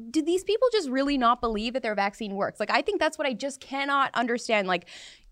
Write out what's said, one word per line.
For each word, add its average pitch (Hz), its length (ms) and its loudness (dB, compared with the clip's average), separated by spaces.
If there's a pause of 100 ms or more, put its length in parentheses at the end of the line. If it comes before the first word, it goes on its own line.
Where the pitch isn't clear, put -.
(120)
do 311 100 2
these 349 220 0
people 466 260 2
just 403 180 0
really 277 300 2
not 240 220 4
believe 226 320 -2
that 247 100 -4
their 214 140 -2
vaccine 202 400 -2
works? 190 240 -2
Like, 214 100 -4
I 226 100 4
think 403 200 0
that's 311 180 0
what 294 80 0
I 262 60 2
just 269 280 -6
cannot 277 540 0
understand. 233 540 0
Like, 180 200 0 (440)